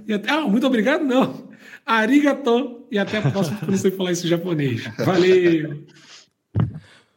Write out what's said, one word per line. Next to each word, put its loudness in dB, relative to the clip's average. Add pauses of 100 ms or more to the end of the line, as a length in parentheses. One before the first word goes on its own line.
E -4
até, -4
ah, 0
muito 0
obrigado 0
não. -2 (420)
Arigato. 2
E -2
até -2
a 0
próxima, -2
porque -6
eu 0
não 2
sei 2
falar -4
isso -4
em -2
japonês. -2 (140)
Valeu. 2 (1300)